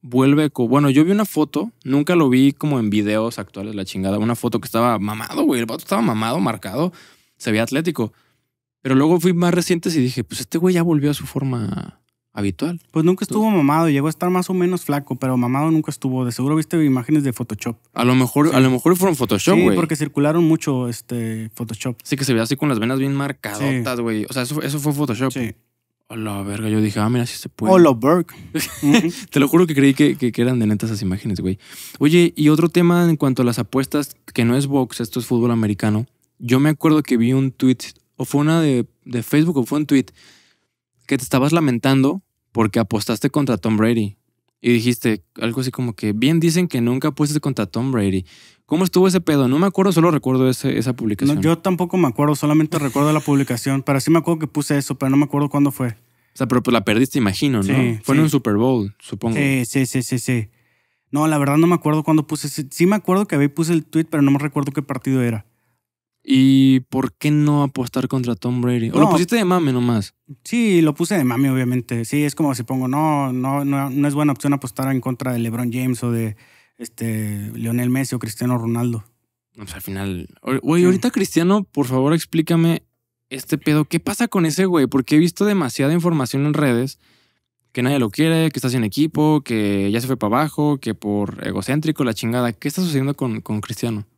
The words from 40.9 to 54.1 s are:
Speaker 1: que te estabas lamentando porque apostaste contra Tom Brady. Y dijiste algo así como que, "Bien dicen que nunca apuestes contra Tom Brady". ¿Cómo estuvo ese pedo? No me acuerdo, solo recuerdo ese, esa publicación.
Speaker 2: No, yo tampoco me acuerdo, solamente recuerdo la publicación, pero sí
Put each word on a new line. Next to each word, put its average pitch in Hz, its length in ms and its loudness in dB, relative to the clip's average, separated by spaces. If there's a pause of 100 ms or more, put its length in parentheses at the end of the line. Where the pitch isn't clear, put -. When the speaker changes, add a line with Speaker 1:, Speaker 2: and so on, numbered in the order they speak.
Speaker 1:
que 139 100 -2
te - 80 -4
estabas 139 260 0
lamentando 135 720 2 (320)
porque 113 260 0
apostaste 110 500 -2
contra 135 280 0
Tom 110 180 -2
Brady. 110 400 0 (460)
Y 120 100 2
dijiste 117 520 0 (180)
algo 117 200 -4
así 127 100 -4
como 120 220 -6
que, 107 200 -4
"Bien 139 260 2
dicen 170 300 2
que 131 100 -4
nunca 127 300 0
apuestes 147 320 -2
contra 120 240 -4
Tom 123 260 -4
Brady". 98 320 0 (420)
¿Cómo 175 180 0
estuvo 185 240 4
ese 185 140 2
pedo? 143 260 2
No 135 120 2
me 190 80 4
acuerdo, 190 260 2
solo 165 180 4
recuerdo 131 380 2
ese, 127 280 -2
esa 117 160 -2
publicación. 120 440 0
Speaker 2:
No, 147 40 -2
yo 160 180 2
tampoco 180 360 -2
me 175 120 4
acuerdo, 147 280 2
solamente 156 440 2
recuerdo 143 340 2
la 151 80 0
publicación, 135 600 0
pero 139 200 0
sí 151 100 0